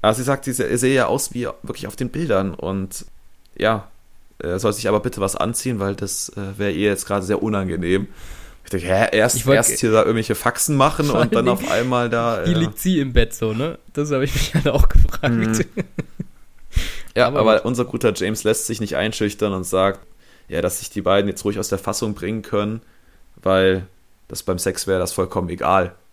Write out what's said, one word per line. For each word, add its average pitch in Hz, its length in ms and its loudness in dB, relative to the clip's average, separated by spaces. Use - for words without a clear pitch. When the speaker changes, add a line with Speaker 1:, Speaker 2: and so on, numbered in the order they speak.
Speaker 1:
aber 107 120 4
sie 123 100 -2
sagt, 135 220 -2
sie 131 60 -4
se-, 123 260 0
sehe 127 160 2
ja 127 140 4
aus - 260 -2
wie 120 140 -6
wirklich - 240 -10
auf 143 80 -10
den 123 140 -6
Bildern 98 440 0
und 95 520 -6
ja, 107 300 0
äh, 90 200 -4
soll 107 140 0
sich 113 160 -4
aber 107 100 4
bitte 123 220 -4
was 98 160 -2
anziehen, 117 420 -4
weil 98 160 -2
das, - 400 -8
äh, 95 240 -10
wäre 101 120 0
ihr 98 180 2
jetzt 98 180 -2
gerade 101 180 -2
sehr 101 160 0
unangenehm. 95 680 0
Ich - 60 -10
denke, 87 160 -4
„Hä, 95 260 2
erst, 110 240 4
Speaker 2:
Ich 113 100 -4
wollt 139 80 6
Speaker 1:
erst - 240 2
hier 113 120 2
da 110 100 6
irgendwelche 113 340 2
Faxen - 400 -2
machen 147 320 2
Speaker 2:
vor 143 140 2
Speaker 1:
und 120 120 0
dann 123 140 2
Speaker 2:
allen 120 100 2
Dingen, - 120 -6
Speaker 1:
auf - 20 0
einmal 120 380 0
da“, 117 360 -2
Speaker 2:
wie 175 60 2
Speaker 1:
äh, 165 80 2
Speaker 2:
liegt 165 180 -2
sie 180 220 0
im 135 140 -2
Bett 120 200 4
so, 110 200 -2
ne? 135 260 -4
Das 147 180 -2
habe 135 140 2
ich 139 80 -2
mich - 200 -2
<laughs> - 0 -
halt 151 140 2
auch 139 220 8
gefragt. - 440 6
Speaker 1:
Mhm. 110 260 0
Ja, 120 120 4
Speaker 2:
Aber 135 120 0
Speaker 1:
aber 110 180 6
Speaker 2:
gut. - 80 -2
Speaker 1:
unser 123 200 0
guter 120 300 0
James 107 280 -4
lässt 107 240 0
sich 113 120 -4
nicht 98 160 -4
einschüchtern 104 580 -2
und 92 100 -4
sagt, 95 380 2
ja, 82 140 -4
dass 90 180 -2
sich - 120 -12
die 101 100 -6
beiden 98 260 2
jetzt - 160 -6
ruhig 104 160 -2
aus 101 100 -4
der 98 100 -2
Fassung 104 340 -4
bringen 101 300 -6
können, 107 380 -4
weil 95 460 2
das - 160 -12
beim 90 160 -2
Sex - 280 -4
wäre 95 120 2
das 90 120 -2
vollkommen 90 380 -2
egal. 87 460 0